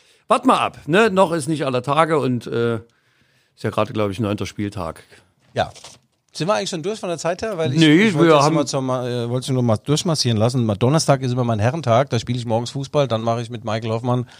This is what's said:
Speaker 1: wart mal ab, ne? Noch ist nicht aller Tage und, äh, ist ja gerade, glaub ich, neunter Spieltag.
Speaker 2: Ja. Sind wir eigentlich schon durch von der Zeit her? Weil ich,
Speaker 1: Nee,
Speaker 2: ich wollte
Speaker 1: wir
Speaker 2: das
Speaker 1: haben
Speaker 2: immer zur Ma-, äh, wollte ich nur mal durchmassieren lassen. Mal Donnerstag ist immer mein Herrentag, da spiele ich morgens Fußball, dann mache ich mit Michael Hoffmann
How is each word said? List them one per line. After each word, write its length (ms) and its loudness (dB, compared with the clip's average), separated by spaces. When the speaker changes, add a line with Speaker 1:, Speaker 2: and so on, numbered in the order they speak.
Speaker 1:
wart 180 0
mal 140 4
ab, 260 -2
ne? 240 4
Noch 220 2
ist 160 -4
nicht 180 -2
aller 160 0
Tage 380 2
und, 260 -2
äh, 300 -2
ist 880 -18
ja 60 -2
gerade, 240 -2
glaub 180 0
ich, 80 -8
neunter 260 -2
Spieltag. 580 -8
Speaker 2:
Ja. 180 -2
Sind 140 -4
wir 80 2
eigentlich 140 -4
schon 140 -8
durch 160 -6
von 100 -8
der 80 -4
Zeit 240 -4
her? 160 -6
Weil 160 -2
ich, 60 2
Speaker 1:
Nee, 300 6
Speaker 2:
ich 40 0
wollte 140 4
Speaker 1:
wir 80 8
Speaker 2:
das 100 6
Speaker 1:
haben 80 2
Speaker 2:
immer 120 0
zur 160 -4
Ma-, 260 -4
äh, 220 -4
wollte 160 -2
ich 60 -4
nur 120 2
mal 140 2
durchmassieren 600 0
lassen. 280 2
Mal 100 0
Donnerstag 460 2
ist 100 -2
immer 140 -2
mein 140 -2
Herrentag, 520 2
da 80 0
spiele 180 -4
ich 80 -8
morgens 260 -2
Fußball, 360 -2
dann 140 -2
mache 200 -2
ich 80 -10
mit 140 -12
Michael 280 -4
Hoffmann 360 -2